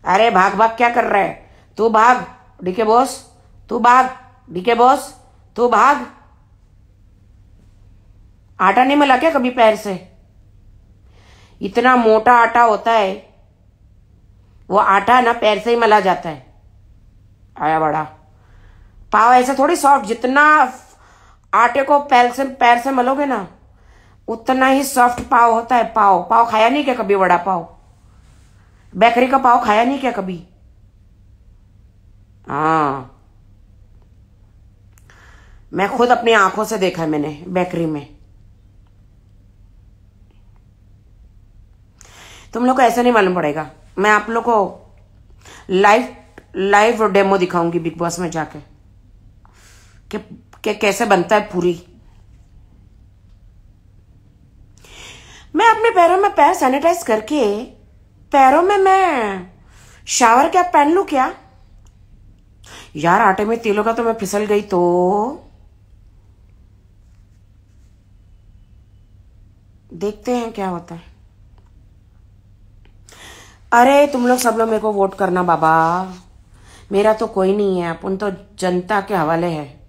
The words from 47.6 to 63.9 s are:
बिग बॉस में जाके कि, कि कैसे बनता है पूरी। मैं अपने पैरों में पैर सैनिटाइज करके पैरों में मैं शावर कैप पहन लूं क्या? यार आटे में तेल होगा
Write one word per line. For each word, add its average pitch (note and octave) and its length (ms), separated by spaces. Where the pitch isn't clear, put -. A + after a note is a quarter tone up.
बिग D#3+ 180
बॉस E3+ 220
में F3 120
जाके D3+ 280
कि, G#3+ 60
कि G#3 120
कैसे G#3 300
बनता G3 300
है G3+ 60
पूरी। F3+ 220
मैं A4 140
अपने A4 220
पैरों F4 260
में G4+ 140
पैर D#4+ 220
सैनिटाइज D4 500
करके A3+ 400
पैरों C#4 300
में G4 160
मैं D4 760
शावर B3 420
कैप F4 240
पहन D4+ 200
लूं G4 120
क्या? D4 280
यार E3+ 260
आटे G3+ 240
में A3+ 160
तेल G#3 160
होगा A3 160